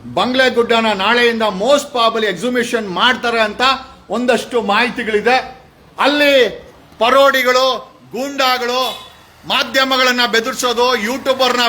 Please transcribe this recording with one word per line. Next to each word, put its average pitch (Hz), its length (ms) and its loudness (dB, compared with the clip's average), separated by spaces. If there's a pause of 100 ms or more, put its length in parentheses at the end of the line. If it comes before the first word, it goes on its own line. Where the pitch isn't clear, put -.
(140)
ಬಂಗ್ಲೆಗುಡ್ಡನ 233 800 2
ನಾಳೆಯಿಂದ 226 500 2
most 226 540 0
probably 220 380 0
exhumation 233 540 -4
ಮಾಡ್ತಾರೆ 233 520 0
ಅಂತ 208 200 -2 (500)
ಒಂದಷ್ಟು 233 520 -2
ಮಾಹಿತಿಗಳಿದೆ. 220 1000 0 (380)
ಅಲ್ಲಿ 277 500 2 (500)
ಪರೋಡಿಗಳು, 254 800 2 (340)
ಗೂಂಡಾಗಳು 254 1000 -4 (360)
ಮಾಧ್ಯಮಗಳನ್ನ 254 800 0
ಬೆದರ್ಸೋದು, 240 680 0
ಯೂಟ್ಯೂಬರ್ನ 247 720 -2